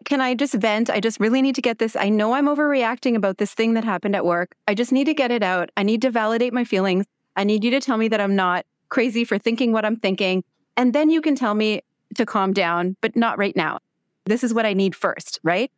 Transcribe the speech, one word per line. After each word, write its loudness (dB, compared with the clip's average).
"Can 0
I 0
just -2
vent? 0
I 0
just -2
really 2
need 0
to -4
get -2
this. -2
I 0
know 2
I'm 2
overreacting 0
about 0
this -2
thing 0
that 0
happened -2
at -2
work. -2
I 0
just -2
need 2
to 0
get 0
it 0
out. -2
I 0
need 0
to 2
validate 0
my -2
feelings. 0
I -2
need 2
you 2
to 2
tell -2
me 2
that 0
I'm 0
not 0
crazy 0
for -2
thinking 0
what 0
I'm -2
thinking. 0
And 2
then 2
you 2
can 0
tell -2
me 0
to 0
calm 0
down, 0
but -2
not 0
right -2
now. -4
This 0
is 0
what 2
I 0
need 0
first," -6
right? -2